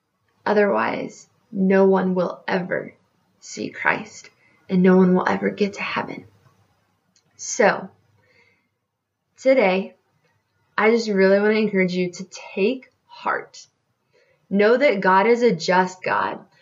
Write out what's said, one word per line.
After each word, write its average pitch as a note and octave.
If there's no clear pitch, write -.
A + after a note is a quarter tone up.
Otherwise, G#3
no F#3+
one F#3
will F3
ever F2+
see -
Christ, -
and F#3
no F#3
one F#3
will -
ever G3
get G3+
to -
heaven. -
So, -
today, A3
I G#3+
just A3
really G3
want G#3+
to G#3+
encourage F#3+
you F3+
to F#3+
take A#3+
heart. -
Know G#3
that B3
God F#3+
is A#3
a A3+
just F#3
God, -